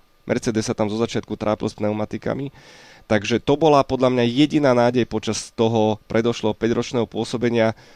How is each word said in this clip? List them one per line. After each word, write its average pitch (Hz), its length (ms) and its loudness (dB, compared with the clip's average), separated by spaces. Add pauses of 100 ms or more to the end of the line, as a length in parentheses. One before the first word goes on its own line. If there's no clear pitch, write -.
(280)
Mercedes 110 400 -2
sa 117 80 -4
tam 107 160 -2
zo 110 80 -4
začiatku 113 360 -4
trápil 110 340 -2
s - 80 -12
pneumatikami. 107 720 -6 (540)
Takže 107 340 0
to 139 160 2
bola 147 240 6
podľa 127 320 0
mňa 123 120 2
jediná 143 480 2
nádej 120 360 2
počas 107 440 -6
toho 110 520 2
predošlého 113 480 0
päťročného 117 520 -2
pôsobenia. 113 680 0 (240)